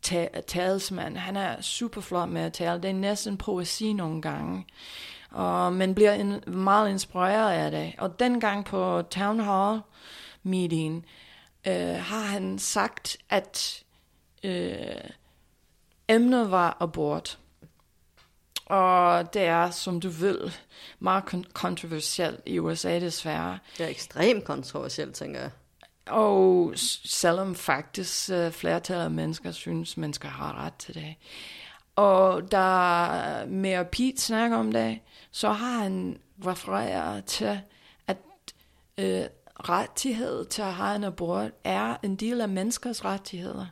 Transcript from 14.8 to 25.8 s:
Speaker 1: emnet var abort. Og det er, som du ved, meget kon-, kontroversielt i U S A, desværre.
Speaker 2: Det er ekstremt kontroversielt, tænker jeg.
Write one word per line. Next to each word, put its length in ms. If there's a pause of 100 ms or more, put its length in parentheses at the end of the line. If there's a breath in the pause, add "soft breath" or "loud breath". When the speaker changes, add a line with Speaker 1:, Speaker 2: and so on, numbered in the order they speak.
Speaker 1:
emnet 420
var 300
abort. 580 (1300)
Og 680
det 80
er, 280
som 300
du 80
ved, 420 (480 loud breath)
meget 240 (120)
kon-, 180
kontroversielt 920
i 120
U 160
S 100
A, 160
desværre. 580 (200 loud breath)
Speaker 2:
Det 80
er 40
ekstremt 540
kontroversielt, 680
tænker 260
jeg. 100 (560)